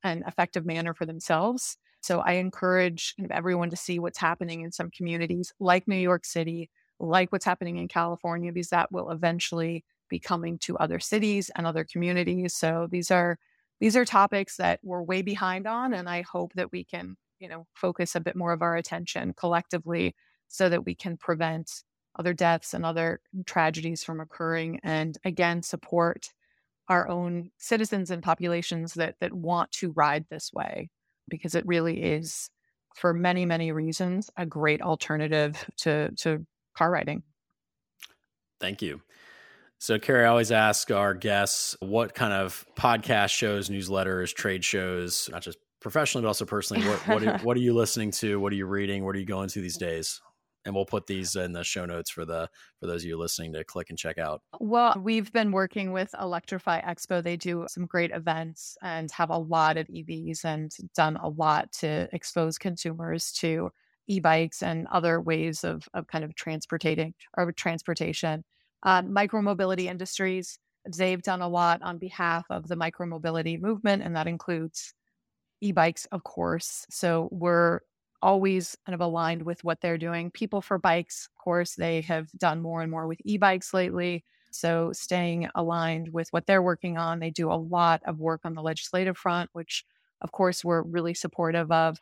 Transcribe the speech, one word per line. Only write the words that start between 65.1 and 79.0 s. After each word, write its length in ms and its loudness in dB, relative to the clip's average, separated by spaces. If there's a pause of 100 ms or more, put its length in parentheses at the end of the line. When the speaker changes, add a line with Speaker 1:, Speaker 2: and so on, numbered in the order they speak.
Speaker 1:
ways 460 -2
of, 180 -4 (100)
of 140 -6
kind 160 -4
of 100 -10
transportating 800 -2 (220)
or 160 2
transportation. 920 -2 (380)
Uh, 180 6
Micromobility 840 2
Industries, 720 -4 (380)
they've 240 2
done 200 -2
a 80 -2
lot 320 4
on 160 -6
behalf 520 -2
of 200 -6
the 60 -2
micromobility 840 -2
movement, 420 0
and 140 -4
that 120 0
includes 640 -6 (640)
e-bikes, 540 2
of 100 -6
course. 640 -4
So 420 0
we're 500 4 (400)
always 540 4 (100)
kind 80 -6
of 80 -2